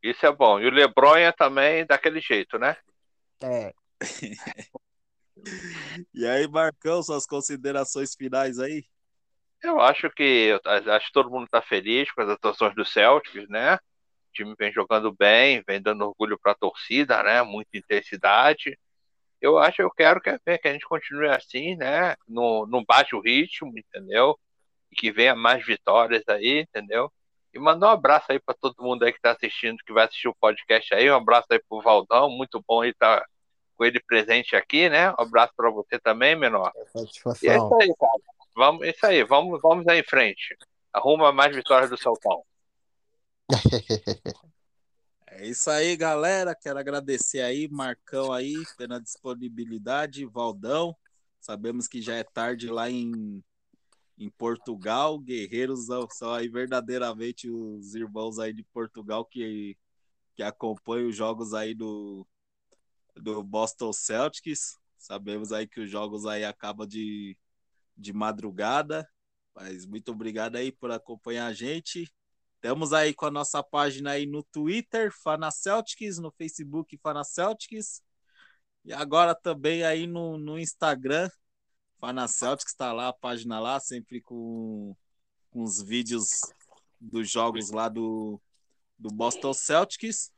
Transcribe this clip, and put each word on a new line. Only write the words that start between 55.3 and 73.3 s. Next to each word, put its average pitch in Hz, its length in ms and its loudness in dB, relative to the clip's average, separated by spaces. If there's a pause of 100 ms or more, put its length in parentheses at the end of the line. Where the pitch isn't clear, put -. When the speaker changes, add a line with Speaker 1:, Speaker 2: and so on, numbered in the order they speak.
Speaker 3:
são, 120 240 -8
são 117 240 -10
aí 117 160 -6
verdadeiramente 123 1000 -8
os 107 460 -12
irmãos 110 420 -10
aí 110 140 -8
de 107 140 -16
Portugal 110 580 -10
que, 107 540 -12 (580)
que 110 80 -10
acompanham 113 640 -8
os 110 60 -8
jogos 110 380 -8
aí 110 200 -8
do, 104 540 -12 (880)
do 107 280 -10
Boston 110 500 -6
Celtics. 143 840 -8 (200)
Sabemos 104 560 -12
aí 107 140 -8
que - 120 -18
os 107 100 -12
jogos 104 360 -10
aí 107 180 -6
acabam 104 440 -12
de, 104 500 -12 (580)
de 101 160 -16
madrugada. 107 960 -6 (480)
Mas 92 300 -18
muito 107 260 -14
obrigado 110 460 -8
aí 127 140 -8
por 120 200 -12
acompanhar 117 560 -10
a 113 60 -8
gente. 156 580 -12 (500)
Temos 143 300 -4
aí 156 220 2
com - 120 -8
a 151 60 -4